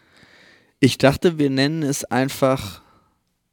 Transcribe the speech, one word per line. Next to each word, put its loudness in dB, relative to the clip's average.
Ich 4
dachte, 2
wir 2
nennen 0
es -4
einfach -2